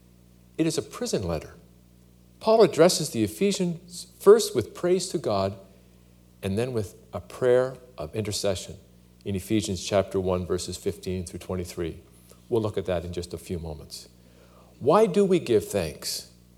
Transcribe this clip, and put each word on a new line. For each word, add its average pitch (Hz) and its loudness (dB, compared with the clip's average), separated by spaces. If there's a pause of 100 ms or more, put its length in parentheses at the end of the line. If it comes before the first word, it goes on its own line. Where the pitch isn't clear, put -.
(580)
It 160 2
is 160 -2
a 143 -4
prison 208 -6
letter. 85 -6 (840)
Paul 220 6
addresses 170 4
the 117 0
Ephesians 175 -2 (100)
first 208 8
with 110 -2
praise 180 0
to 127 -4
God 98 0 (880)
and 98 -2
then 127 -2
with 107 -6 (160)
a 87 -8
prayer 127 2 (200)
of - -10
intercession 101 -4 (500)
in 101 -4
Ephesians 98 -2
chapter 98 0
one, 92 0
verses 90 -6
fifteen 92 -6
through 87 -14
twenty-three. 90 -8 (480)
We'll 117 0
look 104 -4
at 95 -6
that 87 -2
in 87 -8
just 87 -8
a 87 -10
few 87 -8
moments. 80 -14 (720)
Why 190 6
do 202 4
we 180 4
give 113 2
thanks? - -6 (260)